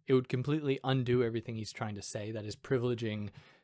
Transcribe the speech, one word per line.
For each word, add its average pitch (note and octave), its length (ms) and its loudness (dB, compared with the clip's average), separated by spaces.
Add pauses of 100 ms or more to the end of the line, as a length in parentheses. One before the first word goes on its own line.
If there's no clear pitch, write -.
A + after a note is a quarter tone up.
It C3+ 80 6
would B2+ 140 4
completely C#3 560 0
undo B2 380 4
everything A2+ 340 -2
he's A2 160 -6
trying A2 220 -4
to G2 80 -8
say, G#2+ 300 -6
that G#2+ 120 -6
is G#2 120 -8
privileging A2+ 720 0 (340)